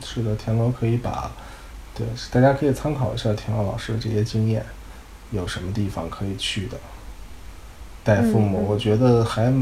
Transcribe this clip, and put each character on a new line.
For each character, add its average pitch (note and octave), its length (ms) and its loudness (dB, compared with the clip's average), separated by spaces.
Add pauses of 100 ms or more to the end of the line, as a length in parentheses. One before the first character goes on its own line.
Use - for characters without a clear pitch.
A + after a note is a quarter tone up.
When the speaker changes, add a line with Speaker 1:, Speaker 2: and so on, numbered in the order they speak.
Speaker 1:
是 - 200 -4
的， G#2+ 120 0
田 A2 220 -2
螺 A#2 220 2
可 A#2 80 2
以 A#2 100 2
把， - 320 -4 (640)
对， A2+ 140 -6 (240)
大 B2+ 100 6
家 C3+ 120 8
可 C#3+ 120 0
以 C3+ 80 4
参 - 180 -2
考 C3 220 0
一 A#2 60 -4
下 A2+ 160 2
田 A2 200 -4
螺 A2 80 2
老 G2 140 -2
师 A2 220 -4
这 A2 100 -4
些 G#2+ 140 2
经 A2 260 2
验， A2 160 0 (640)
有 F2+ 180 -2
什 - 140 -6
么 F2 100 -4
地 G#2 160 0
方 E2+ 220 -4
可 - 160 -6
以 G2 120 -4
去 - 280 -4
的。 A#2+ 100 -8 (1300)
带 G#2 200 6
父 A2+ 160 4
母， G2+ 220 2
Speaker 2:
嗯， - 20 0
嗯。 - 40 0
Speaker 1:
我 G#2 120 2
觉 G#2+ 180 4
得 A#2+ 260 6
还 A2+ 380 2